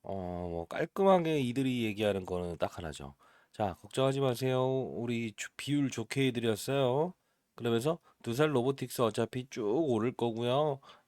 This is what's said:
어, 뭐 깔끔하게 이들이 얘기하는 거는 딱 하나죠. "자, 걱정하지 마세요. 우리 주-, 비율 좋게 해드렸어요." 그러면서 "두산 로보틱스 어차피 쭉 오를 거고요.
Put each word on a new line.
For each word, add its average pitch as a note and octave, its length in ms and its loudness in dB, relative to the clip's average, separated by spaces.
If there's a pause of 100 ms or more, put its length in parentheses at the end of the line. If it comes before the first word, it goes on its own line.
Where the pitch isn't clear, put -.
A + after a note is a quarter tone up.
어, F2+ 500 -6
뭐 E2+ 140 -4
깔끔하게 E3+ 760 4
이들이 B2 460 0
얘기하는 G2+ 400 0
거는 F2 320 -2
딱 - 200 -4
하나죠. D2 380 -10 (380)
"자, G2 260 -2
걱정하지 C3+ 400 0
마세요. C3 480 0
우리 A#2 720 -2
주-, - 180 -10
비율 C#3+ 340 0
좋게 C3 380 -2
해드렸어요." B2+ 880 0 (420)
그러면서 A#2+ 440 0 (240)
"두산 C#3+ 280 2
로보틱스 C3 520 0
어차피 A#2 460 0
쭉 B2 140 -6
오를 A#2+ 480 2
거고요. B2 680 0 (260)